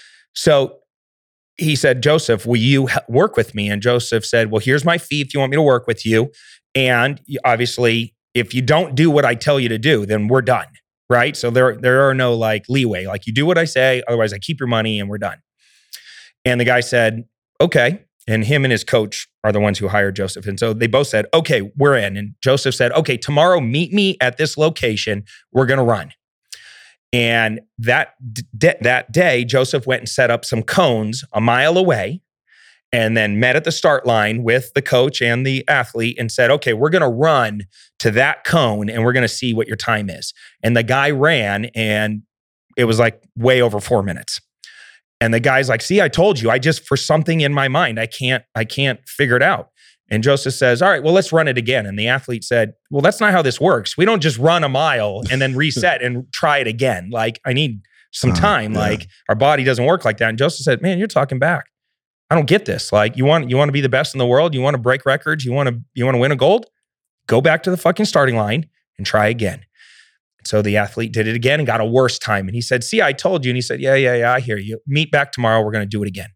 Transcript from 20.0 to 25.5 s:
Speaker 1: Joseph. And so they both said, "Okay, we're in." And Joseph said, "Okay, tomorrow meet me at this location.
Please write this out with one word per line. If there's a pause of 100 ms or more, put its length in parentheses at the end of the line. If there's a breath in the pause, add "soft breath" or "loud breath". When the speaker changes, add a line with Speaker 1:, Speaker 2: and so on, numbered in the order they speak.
Speaker 1:
Joseph.
And
so
they
both
said,
"Okay,
we're
in."
And
Joseph
said,
"Okay,
tomorrow
meet
me
at
this
location. (300 loud breath)